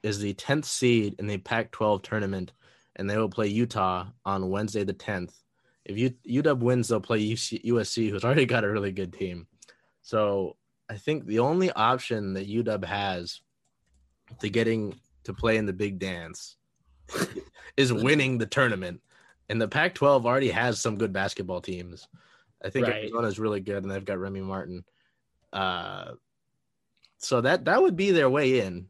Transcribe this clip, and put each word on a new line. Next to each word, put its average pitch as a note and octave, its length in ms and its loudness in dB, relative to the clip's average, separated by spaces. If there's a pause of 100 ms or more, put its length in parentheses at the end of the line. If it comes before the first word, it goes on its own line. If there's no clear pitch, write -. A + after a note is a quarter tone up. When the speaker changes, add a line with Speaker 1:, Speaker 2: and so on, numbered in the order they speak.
Speaker 1:
is G#2 160 -2
the G2+ 140 -2
tenth D3 320 -2
seed A#2 520 2
in G2+ 100 -6
the G#2 100 -4
Pac-twelve G#2+ 640 0
tournament, F#2+ 480 -4 (440)
and G2 140 -4
they G#2 80 0
will A2 120 2
play G#2+ 180 -2
Utah G2+ 600 0 (180)
on F#2+ 240 -2
Wednesday G2+ 340 -2
the F#2+ 100 -4
tenth. F#2 400 -6 (520)
If G2+ 120 -8
U-, B2 160 0 (100)
U B2+ 180 0
W C#3 240 2
wins, B2 240 4
they'll A2 100 2
play A2 200 0
U G#2+ 160 0
C, - 280 -6
U A#2 160 2
S G2+ 100 -2
C, A2 200 0
who's G2 140 -4
already C3 220 6
got A#2 180 2
a G2+ 60 0
really G2+ 220 0
good F#2 220 -6
team. F2+ 340 -8 (540)
So G2+ 560 -2 (320)
I G#2+ 80 -10
think D3+ 280 -4
the G#2+ 140 2
only E3+ 320 2
option A2 640 0
that G2 120 -4
U A2 160 0
W G#2 240 -2
has F#2+ 540 -4 (1000)
to G#2 80 -2
getting A2 500 0 (240)
to G2+ 100 -10
play A2 240 2
in G#2+ 80 0
the G2 80 -2
big G2 260 -4
dance F2 580 -8 (520)
<laughs> - 680 -8
is C3 140 4
winning C3 460 4
the A2 80 0
tournament. F#2+ 560 0 (480)
And A2+ 120 0
the G#2+ 60 2
Pac-twelve C#3+ 580 4
already B2+ 260 2
has A2+ 280 0
some G#2+ 180 -2
good G#2 140 0
basketball F#2 500 -4
teams. F2+ 460 -12 (560)
I G2 60 -6
think A#2+ 180 0
Speaker 2:
Right. G#2+ 160 0
Speaker 1:
Arizona's G#2+ 360 -2
really G#2+ 200 0
good, G2 240 -4
and G2 80 -6
they've G2 140 -6
got G2 140 -4
Remy G2 220 -6
Martin. F#2 440 -8 (680)
Uh, F#2 600 -4 (1040)
so A#2+ 240 0
that, C3+ 240 2
that G#3 160 4
would F4 160 4
be G3 140 4
their D3 180 6
way C3 320 4
in. F#2 280 -6